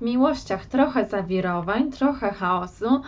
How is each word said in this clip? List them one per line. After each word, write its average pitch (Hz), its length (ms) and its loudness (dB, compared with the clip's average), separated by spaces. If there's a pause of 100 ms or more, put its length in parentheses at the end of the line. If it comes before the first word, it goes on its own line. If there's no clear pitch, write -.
W - 0 -
miłościach 247 640 0
trochę 262 400 2
zawirowań, 185 880 0
trochę 262 420 0
chaosu, 190 760 0